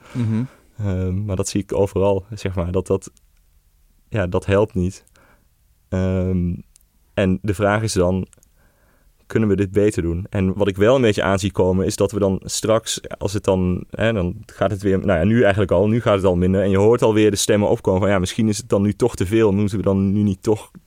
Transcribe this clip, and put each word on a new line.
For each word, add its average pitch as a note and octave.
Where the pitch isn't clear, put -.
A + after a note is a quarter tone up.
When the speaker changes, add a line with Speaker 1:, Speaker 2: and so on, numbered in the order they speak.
Speaker 1:
Mhm. A2+
Speaker 2:
Ehm, F#2
maar G2+
dat G2
zie G2+
ik -
overal, G2
zeg G2
maar, F2+
dat F#2
dat, -
ja, G2+
dat F2+
helpt G2+
niet. F#2
Ehm, F#2
en F#2+
de G2+
vraag G#2
is A2
dan, F#2
kunnen A2
we G2
dit G2
beter G2+
doen? E2+
En F#2+
wat G2+
ik F#2
wel G#2+
een C#3
beetje G#2+
aan G2
zie G2
komen, F#2
is G#2
dat G2+
we G2+
dan F#2+
straks, -
als F#2
het G2+
dan, F2+
hè, A2+
dan F2
gaat -
het G2
weer, F#2+
nou F2+
ja, E2
nu A2+
eigenlijk G2+
al, G2
nu A2+
gaat G#2+
het F#2
al F#2
minder. F#2+
En G2
je F#2+
hoort A2+
alweer G#2+
de G2+
stemmen G#2
opkomen G2
van, G2+
ja, G2+
misschien A2
is G#2
het -
dan G2+
nu G2+
toch -
te F#2+
veel. A2
Moeten G#2
we F2+
dan G2
nu G#2
niet G2+
toch -